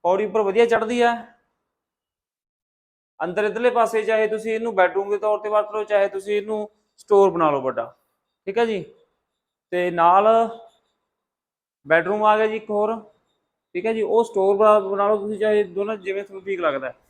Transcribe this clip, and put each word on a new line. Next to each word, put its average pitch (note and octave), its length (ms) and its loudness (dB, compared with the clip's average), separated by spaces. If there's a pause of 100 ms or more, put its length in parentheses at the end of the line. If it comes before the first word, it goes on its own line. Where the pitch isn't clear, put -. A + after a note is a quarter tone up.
ਪੌੜੀ F#3+ 220 0
ਉੱਪਰ G#3+ 160 -2
ਵਧੀਆ G3+ 240 2
ਚੜ੍ਹਦੀ A#3 340 0
ਆ। A#3 140 2 (2000)
ਅੰਦਰ F3 240 -4
ਇੱਧਰਲੇ A3+ 260 0
ਪਾਸੇ A3+ 320 0
ਚਾਹੇ A3 260 0
ਤੁਸੀਂ A3 260 -4
ਇਹਨੂੰ A3 200 -4
ਬੈਡਰੂਮ F#3+ 360 0
ਦੇ G#3 80 -2
ਤੌਰ G#3+ 200 -2
ਤੇ G#3+ 100 -8
ਵਰਤ G#3+ 240 0
ਲਓ, G#3+ 120 -6
ਚਾਹੇ G3+ 240 0
ਤੁਸੀਂ G3 280 -6
ਇਹਨੂੰ G#3 320 -6 (280)
ਸਟੋਰ G3 340 4
ਬਣਾ E3 200 2
ਲਓ C#3 100 0
ਵੱਡਾ, B2 340 -6 (520)
ਠੀਕ G3 120 -4
ਹੈ A#3 60 2
ਜੀ। G#3 200 -4 (880)
ਤੇ F3+ 180 0
ਨਾਲ F3 360 4 (1600)
ਬੈਡਰੂਮ E3+ 380 2
ਆ G#3+ 120 4
ਗਿਆ A3 100 2
ਜੀ A3 100 -4
ਇੱਕ G#3+ 140 -12
ਹੋਰ, G#3 240 0 (800)
ਠੀਕ F3+ 120 -6
ਹੈ A3+ 60 -2
ਜੀ, A3 100 -2
ਉਹ A3 220 2
ਸਟੋਰ G3+ 320 0
ਬਣਾ, G#3+ 220 6
ਬਣਾ G3 300 -2
ਲਓ G#3+ 80 2
ਤੁਸੀਂ, G3+ 220 -8
ਚਾਹੇ G#3+ 260 0
ਦੋਨਾਂ, G3+ 320 -6
ਜਿਵੇਂ G3 280 -8
ਤੁਹਾਨੂੰ F#3+ 200 -18
ਠੀਕ F#3+ 160 -6
ਲੱਗਦਾ C#3 280 -2
ਹੈ। A#2+ 60 -12 (140)